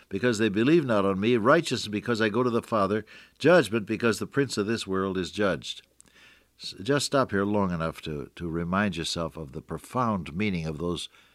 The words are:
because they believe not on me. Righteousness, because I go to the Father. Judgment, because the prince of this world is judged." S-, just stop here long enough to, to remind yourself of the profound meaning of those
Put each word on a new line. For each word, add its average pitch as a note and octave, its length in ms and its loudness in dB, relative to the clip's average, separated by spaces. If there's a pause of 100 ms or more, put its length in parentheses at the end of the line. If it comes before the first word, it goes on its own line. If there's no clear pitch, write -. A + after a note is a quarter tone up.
because A2 280 0
they A2 100 4
believe C3 380 4
not G#2 200 2
on F#2+ 140 0
me. A#2 180 4
Righteousness, B2+ 500 2
because G#2 340 -2
I A2 80 2
go A2+ 140 0
to B2 80 0
the A2+ 100 0
Father. G#2 420 0 (360)
Judgment, A#2+ 480 4
because A2 320 0
the G2+ 80 -6
prince C#3 320 -2
of G2+ 80 0
this A2+ 180 -2
world F#2+ 320 -2
is F2 140 -2
judged." F2+ 500 -2 (800)
S-, - 220 -14
just C3+ 240 2
stop C3+ 240 2
here G2+ 140 2
long G2+ 260 2
enough D#2+ 320 -4
to, D2 320 -8
to F2 120 -8
remind E2+ 480 -2
yourself E2 420 -6
of D2 160 -12
the D2+ 80 -12
profound F#2 760 -4
meaning F#2 320 -2
of D#2 100 -6
those E2+ 320 -4 (260)